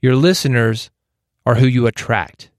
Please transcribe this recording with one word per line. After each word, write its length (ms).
Your 160
listeners 720
are 80
who 140
you 180
attract. 720